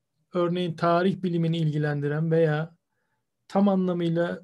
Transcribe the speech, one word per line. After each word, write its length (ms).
örneğin 420
tarih 480
bilimini 340
ilgilendiren 760
veya 440
tam 220
anlamıyla 760